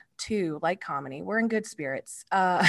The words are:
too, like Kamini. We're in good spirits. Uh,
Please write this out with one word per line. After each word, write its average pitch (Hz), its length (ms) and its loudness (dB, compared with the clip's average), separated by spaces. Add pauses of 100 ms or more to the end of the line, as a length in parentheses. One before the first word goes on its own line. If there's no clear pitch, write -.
(200)
too, 175 420 -2
like 180 220 0
Kamini. 139 400 -8
We're 202 160 -2
in 226 80 2
good 220 180 0
spirits. - 680 -8
Uh, 185 380 4